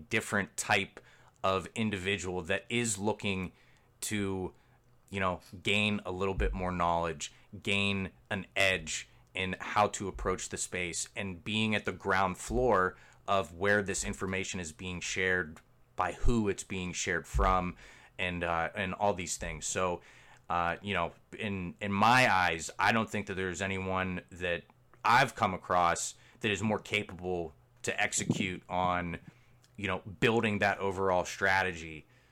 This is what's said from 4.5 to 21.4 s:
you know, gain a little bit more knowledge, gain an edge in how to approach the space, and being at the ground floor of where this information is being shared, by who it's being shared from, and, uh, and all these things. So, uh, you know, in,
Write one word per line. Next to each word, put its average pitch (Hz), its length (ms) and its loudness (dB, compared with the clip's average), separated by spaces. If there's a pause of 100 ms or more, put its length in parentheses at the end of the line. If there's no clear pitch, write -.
you 98 100 -6
know, 92 220 0 (200)
gain 104 440 2
a 95 60 -4
little 95 220 0
bit 92 200 0
more 92 180 -2
knowledge, 85 600 0 (280)
gain 101 480 0 (220)
an 98 140 -4 (100)
edge 92 540 2 (240)
in 92 260 -2
how 104 280 2
to 98 200 -6
approach 92 400 -4
the 92 100 -8
space, 87 580 -6
and 95 280 -8
being 107 320 0
at 101 100 -2
the 92 60 0
ground 95 460 2
floor 107 580 2 (320)
of 95 260 0
where 101 280 4
this 95 240 -4
information 95 560 -4
is 80 100 -8
being 90 300 -8
shared, 92 580 0 (380)
by 87 160 0
who 113 340 4
it's 95 160 -2
being 90 300 -6
shared 87 340 -2
from, 92 480 2 (420)
and, 87 280 -2
uh, 82 300 0
and 95 180 -4
all 101 200 2
these 87 220 -6
things. 80 300 -8
So, 92 340 0 (500)
uh, 85 320 0
you 101 120 -4
know, 85 180 0 (260)
in, 95 440 -4